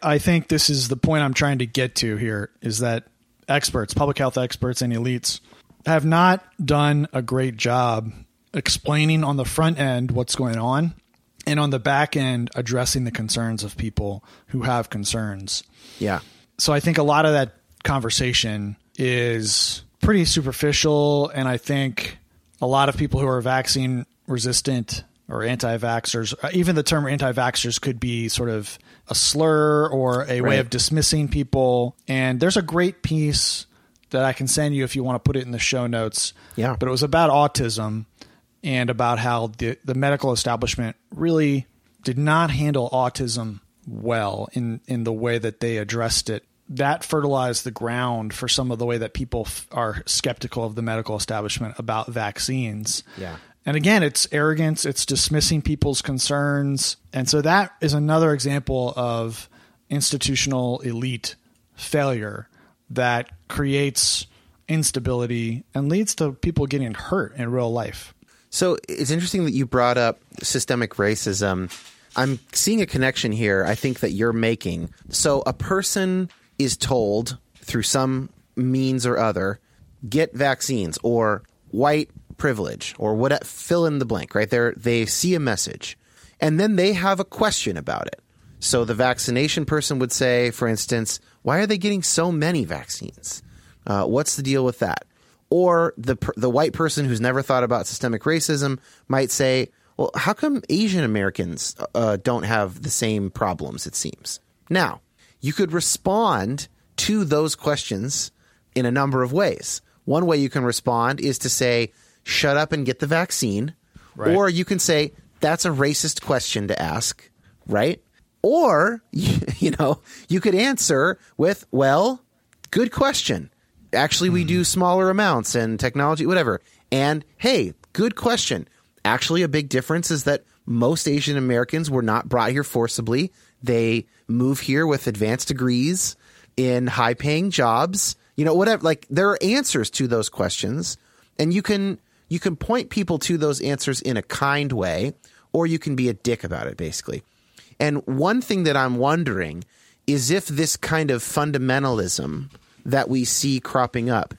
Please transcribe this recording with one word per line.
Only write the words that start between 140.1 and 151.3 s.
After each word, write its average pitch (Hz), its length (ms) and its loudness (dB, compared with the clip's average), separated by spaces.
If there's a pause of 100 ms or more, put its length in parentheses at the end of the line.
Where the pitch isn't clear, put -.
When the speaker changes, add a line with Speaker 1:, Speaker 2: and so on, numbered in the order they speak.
Speaker 2:
questions, 104 640 -4 (420)
and 156 160 2
you 202 80 2
can, 196 380 -2 (300)
you 165 100 -2
can 175 160 -2
point 233 340 -2
people 175 300 -2
to 170 180 0
those 147 220 0
answers 135 420 -2
in 127 140 -2
a 104 60 -2
kind 143 500 0
way, 95 400 -2 (400)
or 165 160 2
you 165 100 0
can 147 200 -4
be 127 100 0
a 117 60 0
dick 117 320 -2
about 71 220 -6
it, - 100 -10
basically. - 440 -8 (600)
And 147 260 0
one 170 320 2
thing 196 240 0
that 143 140 4
I'm 131 200 2
wondering 120 680 0 (420)
is 135 240 2
if 190 160 0
this 151 300 -2
kind 156 340 0
of 120 100 0
fundamentalism 131 1300 0 (360)